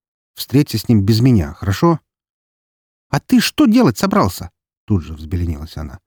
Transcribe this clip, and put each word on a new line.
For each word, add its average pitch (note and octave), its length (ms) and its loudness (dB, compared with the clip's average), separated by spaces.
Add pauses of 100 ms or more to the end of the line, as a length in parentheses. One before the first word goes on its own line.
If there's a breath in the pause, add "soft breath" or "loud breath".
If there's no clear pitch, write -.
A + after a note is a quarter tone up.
(340)
Встреться - 440 -2
с - 100 -6
ним G#2+ 160 4
без A2 160 2
меня, G#2+ 320 2
хорошо?» D3+ 480 0 (1080)
«А C#3+ 120 -4
ты B3+ 200 2
что - 260 0
делать G#3+ 320 2
собрался?» — F3+ 520 -2 (360)
тут F#2+ 160 0
же D2+ 120 -12
взбеленилась D#2+ 640 -8
она. D#2 300 -12